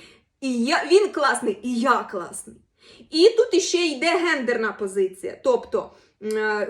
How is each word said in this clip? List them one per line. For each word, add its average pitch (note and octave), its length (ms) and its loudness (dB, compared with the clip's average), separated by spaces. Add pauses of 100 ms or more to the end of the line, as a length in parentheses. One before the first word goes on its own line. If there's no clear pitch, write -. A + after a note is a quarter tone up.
(420)
І A#3+ 240 -2
я, - 260 0
він F#4+ 180 6
класний, C4+ 540 -2
і B3 160 -4
я A3+ 320 2
класний. - 440 -12 (540)
І E4+ 200 6
тут A#4+ 240 0
іще F4+ 240 2
йде E4 400 0
гендерна B3 560 -2
позиція. F#3+ 680 -4
Тобто, - 480 -2 (320)
м, G#3+ 140 -4
е, G#3+ 320 -2